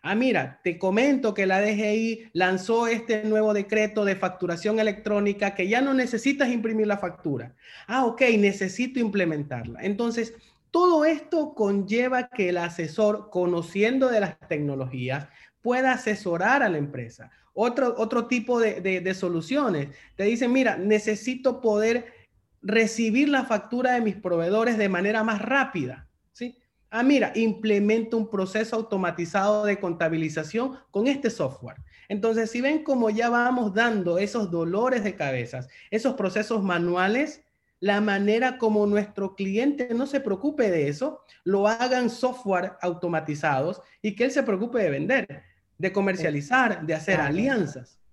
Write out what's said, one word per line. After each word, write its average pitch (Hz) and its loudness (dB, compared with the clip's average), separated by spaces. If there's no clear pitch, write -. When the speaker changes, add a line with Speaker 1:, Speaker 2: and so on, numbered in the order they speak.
Speaker 1:
Ah, 185 0
mira, 214 0
te 175 -2
comento 226 2
que 196 0
la 190 4
D 208 2
G 214 0
I 226 -4
lanzó 185 2
este 226 -2
nuevo 214 2
decreto 208 0
de 196 0
facturación 185 -2
electrónica 202 0
que 185 0
ya 233 2
no 269 2
necesitas 254 0
imprimir 220 0
la 202 0
factura. 143 -6
Ah, 254 0
ok, 233 0
necesito 202 0
implementarla. 151 -2
Entonces, 220 -4
todo 339 4
esto 311 0
conlleva 226 0
que 190 -2
el 180 0
asesor, 175 -2
conociendo 196 0
de 233 4
las 180 -2
tecnologías, 135 -4
pueda 254 2
asesorar 214 0
a 220 2
la 165 0
empresa. 127 -8
Otro, 240 0
otro 226 -2
tipo 240 0
de, 208 0
de, 185 -2
de 190 -2
soluciones. 175 -2
Te 190 -2
dicen, 240 2
"Mira, 254 2
necesito 214 0
poder 226 2
recibir 220 2
la 269 2
factura 247 0
de 240 2
mis 208 -2
proveedores 202 0
de 208 2
manera 202 0
más 220 -2
rápida", 233 -2
¿sí? 240 -12
Ah, 226 0
mira, 269 4
implemento 220 2
un 220 0
proceso 214 -2
automatizado 196 0
de 202 2
contabilización 165 -2
con 214 0
este 277 0
software. - -6
Entonces, 220 -2
si 240 -4
ven 302 0
cómo 247 2
ya 233 0
vamos 240 2
dando 202 2
esos 202 0
dolores 196 0
de 202 -4
cabezas, 131 -4
esos 220 0
procesos 208 -2
manuales, 185 0
la 202 2
manera 214 2
como 214 2
nuestro 202 -2
cliente 247 -2
no 247 -2
se 277 -2
preocupe 240 0
de 151 2
eso, 247 -4
lo 196 2
hagan 247 0
software 196 -2
automatizados 156 -4
y 208 -4
que 240 2
él 269 0
se 269 0
preocupe 233 -2
de 185 2
vender, 156 -2
de 185 -2
comercializar, 185 0
de 160 -2
hacer 165 -2
Speaker 2:
Claro. 147 0
Speaker 1:
alianzas. 180 -2